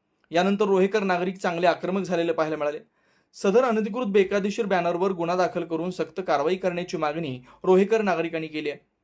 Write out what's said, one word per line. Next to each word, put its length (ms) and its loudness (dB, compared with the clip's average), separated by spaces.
यानंतर 340 2
रोहेकर 360 2
नागरिक 360 -2
चांगले 300 0
आक्रमक 400 0
झालेले 260 0
पाहायला 240 -2
मिळाले. 220 -4
सदर 220 4
अनधिकृत, 420 -2
बेकायदेशीर 600 0
बॅनरवर 460 0
गुन्हा 240 -2
दाखल 260 0
करून 280 -4
सक्त 360 -6
कारवाई 280 0
करण्याची 420 -4
मागणी 480 -4
रोहेकर 380 4
नागरिकांनी 440 -2
केली 240 -6
आहे 340 -14